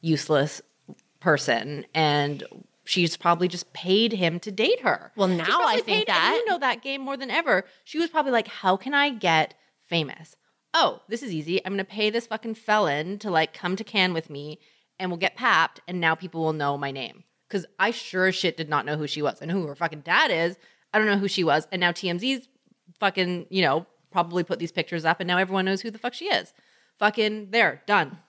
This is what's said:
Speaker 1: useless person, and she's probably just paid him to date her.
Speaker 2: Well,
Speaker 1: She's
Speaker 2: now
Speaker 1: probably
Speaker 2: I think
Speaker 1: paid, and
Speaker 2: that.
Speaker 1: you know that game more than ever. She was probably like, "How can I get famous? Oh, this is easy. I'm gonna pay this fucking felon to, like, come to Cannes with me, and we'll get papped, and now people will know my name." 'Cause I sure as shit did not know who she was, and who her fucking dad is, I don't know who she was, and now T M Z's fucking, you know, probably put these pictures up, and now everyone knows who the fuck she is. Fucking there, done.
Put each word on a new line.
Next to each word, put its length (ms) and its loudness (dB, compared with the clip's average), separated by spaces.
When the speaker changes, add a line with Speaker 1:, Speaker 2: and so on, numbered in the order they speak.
Speaker 1:
useless 600 0
person, 720 0
and 500 2
she's 340 0
probably 300 2
just 260 -6
paid 400 2
him 280 0
to 100 -10
date 300 0
her. 340 0
Speaker 2:
Well, 140 2
Speaker 1:
She's 80 2
Speaker 2:
now 80 -2
Speaker 1:
probably 200 2
Speaker 2:
I 100 2
think 100 0
Speaker 1:
paid, 140 0
and 80 -2
Speaker 2:
that. 280 4
Speaker 1:
you 160 -2
know 80 0
that 220 0
game 200 -8
more 160 -6
than 140 -8
ever. 320 2
She 120 -10
was 120 0
probably 240 0
like, 140 2
"How 300 0
can 160 -6
I 160 2
get 440 0
famous? 500 -6
Oh, 340 2
this 160 -6
is 100 -6
easy. 320 -2
I'm 60 -4
gonna 140 -2
pay 240 -2
this 180 -4
fucking 280 -8
felon 640 0
to, 120 -6
like, 220 2
come 240 -2
to 60 -8
Cannes 300 2
with 160 -4
me, 300 -12
and 100 -4
we'll 80 -4
get 200 -2
papped, 500 2
and 140 -6
now 140 2
people 280 -8
will 100 2
know 240 -2
my 140 -4
name." 320 -10
'Cause 160 -4
I 120 2
sure 360 -2
as 80 0
shit 220 -2
did 100 -6
not 180 0
know 120 -2
who 100 -4
she 140 -6
was, 200 -2
and 100 -8
who 160 -2
her 80 -10
fucking 260 -6
dad 300 2
is, 260 0
I 40 4
don't 100 4
know 100 4
who 120 0
she 160 0
was, 260 4
and 80 -4
now 140 2
T 160 -4
M 100 -2
Z's 280 -2
fucking, 500 0
you 120 0
know, 240 2
probably 320 0
put 160 -4
these 120 -6
pictures 340 -4
up, 160 2
and 60 -4
now 100 2
everyone 280 0
knows 160 0
who 100 -6
the 60 -16
fuck 160 -6
she 120 -12
is. 280 0
Fucking 520 0
there, 340 2
done. 440 0